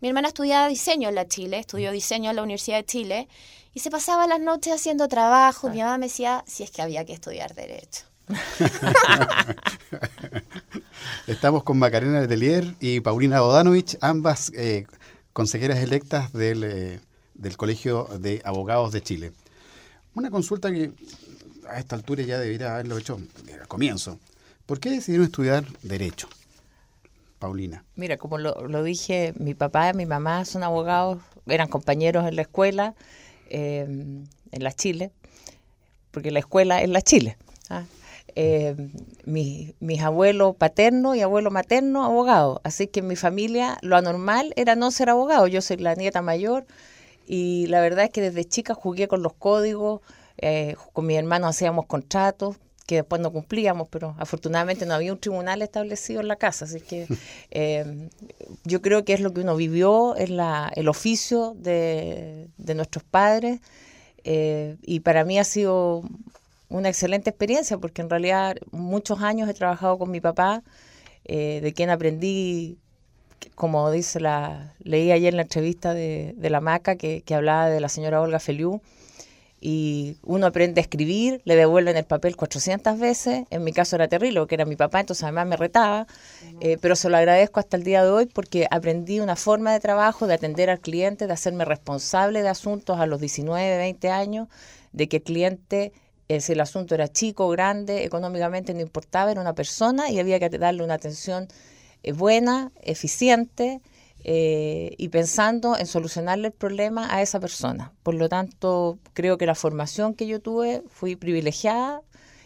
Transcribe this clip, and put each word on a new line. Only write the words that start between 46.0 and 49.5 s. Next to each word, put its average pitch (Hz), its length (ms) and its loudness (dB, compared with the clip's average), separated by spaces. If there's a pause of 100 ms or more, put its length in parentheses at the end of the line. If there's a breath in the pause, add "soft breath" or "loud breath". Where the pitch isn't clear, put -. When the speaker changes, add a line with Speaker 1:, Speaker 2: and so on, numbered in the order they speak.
Speaker 2:
mayor 202 440 -2 (640 loud breath)
y 180 400 -2
la 175 140 4
verdad 175 240 4
es 226 60 -4
que 214 100 -2
desde 175 240 -2
chica 226 280 -4
jugué 196 360 -4
con 190 120 2
los 160 120 -2
códigos, 208 640 0 (380 soft breath)